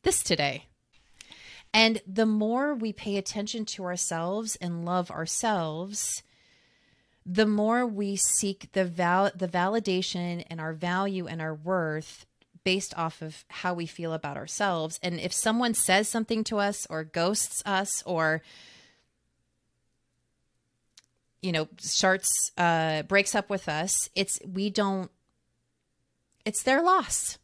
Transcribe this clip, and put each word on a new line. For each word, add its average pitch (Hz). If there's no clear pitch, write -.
this -
today." 147
And 226
the 208
more 226
we 220
pay 202
attention 214
to -
ourselves 180
and 170
love 175
ourselves, 175
the 190
more 220
we 202
seek -
the 190
val-, 180
the 180
validation 180
and 165
our 160
value 180
and 165
our 156
worth 156
based 190
off 165
of 156
how -
we 170
feel 165
about 151
ourselves. 160
And 175
if -
someone 233
says 202
something 220
to 214
us 202
or 160
ghosts 170
us 196
or, 160
you 185
know, 156
starts, -
uh, 160
breaks 196
up 202
with 190
us, 160
it's, 196
we 196
don't, 196
it's -
their 269
loss. -